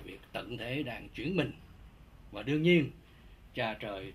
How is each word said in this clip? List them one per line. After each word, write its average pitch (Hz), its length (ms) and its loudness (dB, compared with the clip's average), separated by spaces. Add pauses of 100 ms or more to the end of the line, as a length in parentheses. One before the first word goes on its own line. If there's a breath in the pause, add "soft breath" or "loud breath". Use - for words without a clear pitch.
việc 95 160 -12 (120)
tận 104 240 -6
thế 123 260 -2
đang 107 260 -6
chuyển 147 280 -2
mình. 135 160 2 (800)
Và 101 100 -6
đương 147 200 2
nhiên, 165 280 8 (640 loud breath)
Cha 113 200 0
Trời 98 400 -6